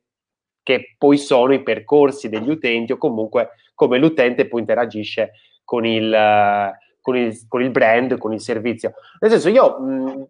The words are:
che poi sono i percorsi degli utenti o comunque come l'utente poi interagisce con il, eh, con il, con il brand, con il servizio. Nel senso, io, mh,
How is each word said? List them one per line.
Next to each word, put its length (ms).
che 360
poi 180
sono 380
i 80
percorsi 640
degli 220
utenti 420
o 60
comunque 520
come 240
l'utente 500
poi 120
interagisce 720
con 200
il, 280
eh, 640
con 160
il, 300
con 160
il 80
brand, 480
con 140
il 80
servizio. 540
Nel 100
senso, 180
io, 300
mh, 520